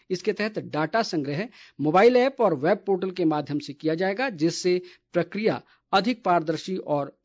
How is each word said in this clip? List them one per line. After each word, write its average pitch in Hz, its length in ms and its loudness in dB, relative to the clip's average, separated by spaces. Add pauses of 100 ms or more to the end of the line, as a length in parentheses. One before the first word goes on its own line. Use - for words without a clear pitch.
(100)
इसके 185 220 -4
तहत 208 260 -4 (100)
डाटा 156 340 0
संग्रह 151 440 -4 (320)
मोबाइल 185 380 6
ऐप 254 240 2
और 190 160 4
वेब 175 300 0
पोर्टल 190 240 -2
के 180 140 -4
माध्यम 147 340 0
से 143 140 -10
किया 156 220 -2
जाएगा, 196 360 -2
जिससे 180 500 0 (320)
प्रक्रिया 180 480 -2 (320)
अधिक 202 320 0
पारदर्शी 170 520 0
और 143 480 -4